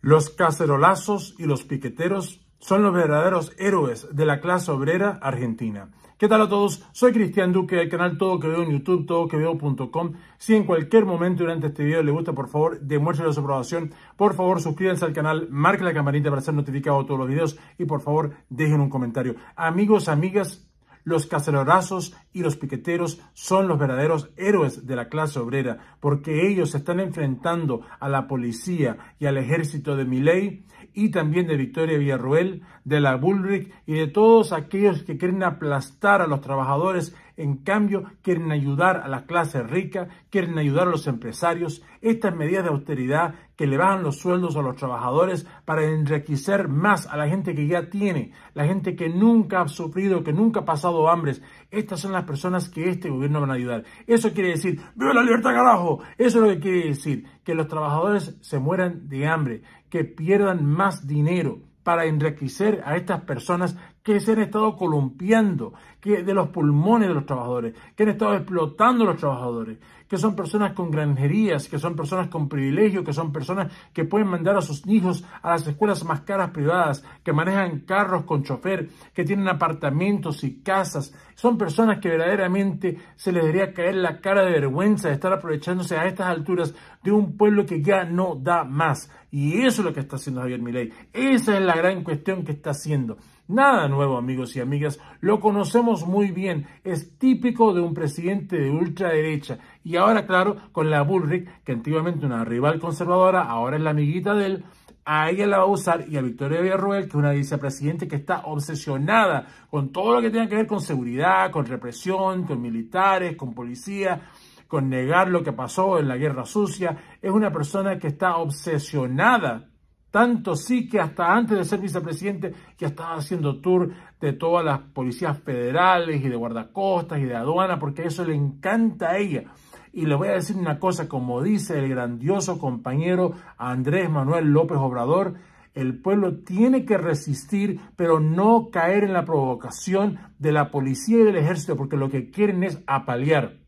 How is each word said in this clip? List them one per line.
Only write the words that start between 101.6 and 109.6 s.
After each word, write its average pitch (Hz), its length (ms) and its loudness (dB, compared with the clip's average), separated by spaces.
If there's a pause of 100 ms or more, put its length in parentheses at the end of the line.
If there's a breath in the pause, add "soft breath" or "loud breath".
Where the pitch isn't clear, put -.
que 135 100 -6
antiguamente 151 520 -2
una 117 180 -2
rival 131 360 0
conservadora, 175 640 2
ahora 131 340 -2
es 156 60 -2
la 156 80 0
amiguita 160 420 0
de 208 140 2
él, 185 180 -6 (400 loud breath)
a 156 240 0
ella 196 160 0
la 202 120 2
va 185 80 4
a - 20 2
usar, 175 420 0
y 151 80 -4
a 127 60 -2
Victoria 139 360 -2
Villarroel, 190 440 0
que - 60 -10
es 151 60 -10
una 147 180 2
vicepresidenta 143 720 -4
que 147 80 -8
está 175 300 -4
obsesionada 151 1000 0 (240 loud breath)